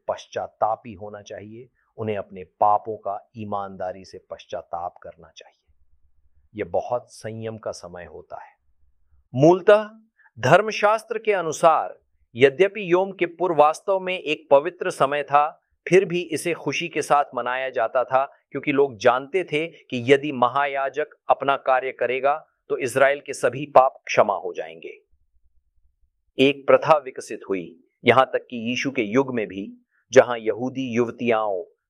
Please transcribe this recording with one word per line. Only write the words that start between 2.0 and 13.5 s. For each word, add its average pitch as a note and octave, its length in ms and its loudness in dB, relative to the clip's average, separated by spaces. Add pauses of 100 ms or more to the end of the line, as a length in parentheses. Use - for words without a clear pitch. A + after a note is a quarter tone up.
अपने F#2+ 260 -10 (160)
पापों G#2 380 2
का G2+ 220 -10 (180)
ईमानदारी G2 680 -8
से F#2 120 -20 (140)
पश्चाताप E2+ 720 -12
करना E2 260 -20
चाहिए। - 260 -20 (1000)
यह G2+ 100 -8
बहुत G2+ 460 -6
संयम A2 460 -12
का G#2 160 -12
समय F2 320 -18
होता - 380 -18
है। - 80 -20 (840)
मूलतः F#3 560 4 (480)
धर्मशास्त्र G#3 840 2
के G#3+ 140 -2
अनुसार D#3 640 0 (380)
यद्यपि F3 560 2
योम F#3+ 200 2
किपुर F3 420 -4